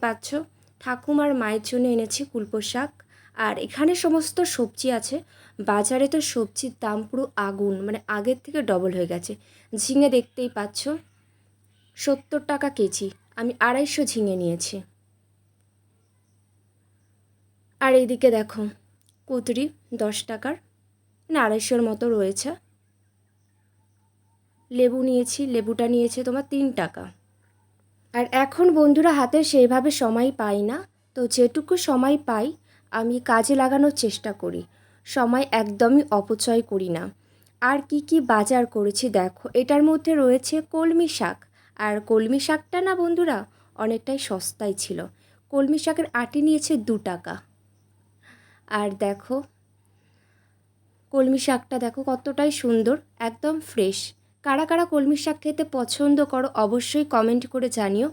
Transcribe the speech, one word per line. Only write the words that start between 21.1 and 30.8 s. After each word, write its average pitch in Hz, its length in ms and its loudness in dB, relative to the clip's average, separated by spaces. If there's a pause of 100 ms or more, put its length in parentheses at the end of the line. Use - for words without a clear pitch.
মানে 320 160 0
আড়াইশোর 220 440 0
মতো 220 160 -4 (100)
রয়েছে। 196 340 -2 (2250)
লেবু 247 280 2 (100)
নিয়েছি, 247 320 0 (120)
লেবুটা 226 340 0
নিয়েছে 240 360 2
তোমার 262 260 -2
তিন 277 240 0
টাকা। 160 300 -6 (1080)
আর 240 120 0 (180)
এখন 330 240 4 (120)
বন্ধুরা 302 340 6
হাতে 285 300 4
সেইভাবে 254 460 4 (120)
সময় 233 280 2 (120)
পাই 208 220 0
না, 240 140 -2 (380)